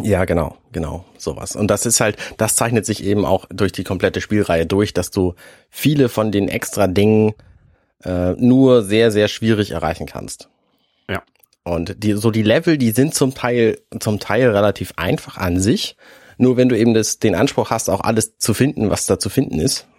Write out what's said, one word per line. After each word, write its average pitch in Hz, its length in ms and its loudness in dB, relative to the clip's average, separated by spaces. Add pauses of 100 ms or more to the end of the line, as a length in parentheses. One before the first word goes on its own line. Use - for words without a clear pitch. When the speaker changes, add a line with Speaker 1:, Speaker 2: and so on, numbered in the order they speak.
Speaker 1:
Ja, 92 240 0
genau, 85 320 -2 (160)
genau, 80 320 -8 (120)
sowas. - 380 -10
Und 107 160 0
das 104 140 0
ist 120 160 0
halt, 107 160 0 (200)
das 110 200 -2
zeichnet 117 280 0
sich 104 180 -4
eben 101 200 0
auch 90 260 0
durch 95 220 -2
die 90 140 -8
komplette 95 340 -2
Spielreihe 90 460 0
durch, 104 280 0
dass - 160 -2
du 92 260 -2 (340)
viele 139 400 0
von 107 240 -2
den 101 160 0
extra 98 380 -2
Dingen, 107 460 2 (720)
äh, 90 300 -2
nur 127 500 4
sehr, 110 260 2
sehr 104 200 2
schwierig 107 420 0
erreichen 80 340 -6
kannst. - 440 -14 (600)
Speaker 2:
Ja. 95 140 -6 (400)
Speaker 1:
Und 87 400 -6
die, 104 100 0
so 104 160 0
die 110 140 0
Level, 156 340 2
die 117 140 2
sind 135 240 0
zum 135 180 0
Teil, 120 460 0 (200)
zum 104 200 -2
Teil 117 320 2
relativ 101 460 0
einfach 98 400 -4
an 90 220 -2
sich. 120 360 -2 (420)
Nur 123 200 4
wenn 127 120 4
du 120 80 2
eben 117 160 4
das, 110 260 0
den 101 160 2
Anspruch 117 360 0
hast, 113 180 -2
auch 95 120 0
alles 110 360 -2
zu - 160 -2
finden, 127 380 0
was - 160 -2
da 98 100 2
zu - 120 -6
finden - 300 -2
ist, - 280 -2 (120)